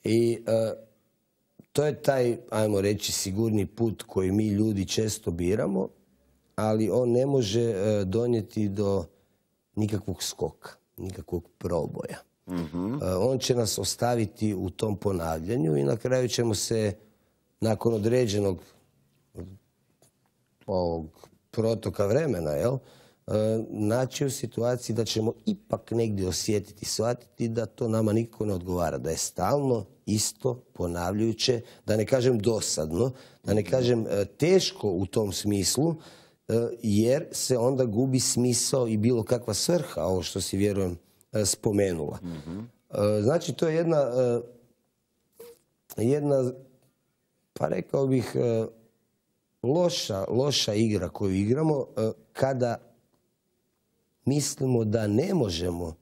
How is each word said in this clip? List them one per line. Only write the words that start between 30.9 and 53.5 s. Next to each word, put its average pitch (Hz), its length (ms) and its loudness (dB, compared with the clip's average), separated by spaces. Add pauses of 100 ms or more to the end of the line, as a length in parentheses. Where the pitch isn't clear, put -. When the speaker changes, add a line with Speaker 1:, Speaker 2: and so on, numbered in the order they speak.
Speaker 1:
da 110 100 2
ne 110 100 2
kažem 127 320 4
dosadno, 101 720 0 (320)
da 101 100 0
ne 104 100 2
kažem, 120 460 2
e, 101 140 0
teško 175 640 2
u 92 180 0
tom 104 260 -2
smislu, 104 600 0 (540)
e, 117 200 0 (140)
jer 117 500 4
se - 260 0
onda 131 260 2
gubi 127 360 2
smisao 123 680 2
i 110 80 0
bilo 113 260 4
kakva 113 320 -2
svrha, - 480 0
ovo 90 200 2
što 95 180 -6
si, - 160 -4
vjerujem, 95 420 0 (340)
e, 107 140 0
spomenula. 92 760 0
Speaker 2:
Mhm. 82 360 -10
Speaker 1:
E, 107 640 -2
znači, 160 300 2
to 165 160 0
je 156 80 0
jedna, 165 220 2 (2000)
e, 107 80 -2
jedna, 135 480 2 (1000)
pa - 160 -2
rekao - 380 -2
bih, 131 280 0
e, 117 320 2 (960)
loša, 143 680 0
loša 120 460 0
igra 104 340 2
koju 95 260 -2
igramo, 131 520 2 (100)
e, 110 140 0 (220)
kada 123 460 0 (1500)